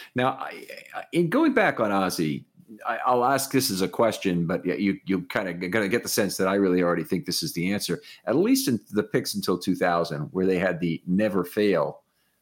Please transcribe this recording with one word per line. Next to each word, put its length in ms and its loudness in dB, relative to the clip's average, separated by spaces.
Now, 160 0
I, 340 -10
I, 100 -10
in 160 2
going 240 2
back 260 2
on 140 2
Ozzie, 520 0
I, 200 -2
I'll 180 4
ask 280 2
this 180 2
as 120 -2
a 60 0
question, 600 0
but 180 -2
yeah, 80 0
you, 320 0
you're 160 0
kinda 320 -2
g-, 140 -6
gonna 200 0
get 140 0
the 80 -8
sense 280 0
that 100 2
I 80 2
really 260 4
already 220 2
think 220 -2
this 180 -4
is 100 -6
the 180 -2
answer, 300 -4
at 100 0
least 320 2
in 120 0
the 120 0
picks 320 -2
until 240 0
two 160 0
thousand, 560 0
where 160 0
they 100 2
had 220 0
the 260 -2
never 380 0
fail 580 0